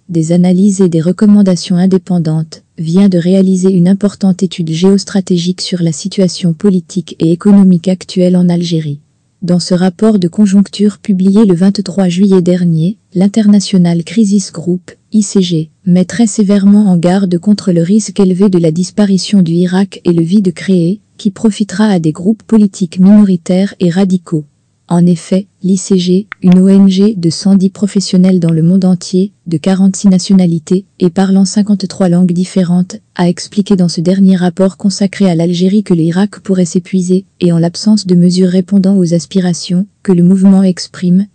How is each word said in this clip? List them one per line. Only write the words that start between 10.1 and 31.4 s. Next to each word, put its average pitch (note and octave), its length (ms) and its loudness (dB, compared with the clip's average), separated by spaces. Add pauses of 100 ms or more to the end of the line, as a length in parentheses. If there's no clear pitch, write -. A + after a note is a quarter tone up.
de F3+ 80 0
conjoncture G3 720 0
publié G3 460 0
le F#3+ 100 2
vingt-trois G3 540 -2
juillet F#3 340 2
dernier, F3 540 0 (180)
l'International F#3+ 880 2
Crisis G3 480 -2
Group, F3 400 -8 (220)
I G#3+ 100 0
C G3+ 180 -2
G, E3 300 -4 (140)
met F3+ 220 2
très A#3 200 -2
sévèrement G3+ 640 2
en F3+ 60 2
garde F3+ 420 0
contre G3+ 320 -2
le E3+ 120 0
risque G3+ 360 -2
élevé F#3+ 300 2
de F#3 100 2
la E3 140 0
disparition F#3+ 680 0
du E3 100 0
Irak F3+ 520 -2
et F3 80 0
le E3+ 100 0
vide F3+ 300 0
créé, F3+ 480 -2 (160)
qui - 140 -4
profitera G#3 560 -2
à G3 120 0
des D#3+ 140 -2
groupes F#3 300 -4
politiques G3 560 -2
minoritaires F#3+ 800 2
et F3+ 100 0
radicaux. F3+ 560 -2 (440)
En F3 160 2
effet, F3+ 440 -2 (160)
l'I F#3 140 0
C F#3+ 200 -2
G, F3+ 280 -2 (160)
une F#3 180 4
O F#3+ 80 2
N G3 200 4
G G3 280 2
de E3 140 -2
cent G3 260 0
dix F#3+ 140 0
professionnels F#3+ 680 -2
dans E3+ 140 0
le D#3+ 100 0
monde F3+ 220 2
entier, F#3 480 -2 (160)
de E3 80 -4
quarante-six F#3+ 500 0
nationalités F#3 760 0 (160)
et F3+ 100 0
parlant F#3+ 340 0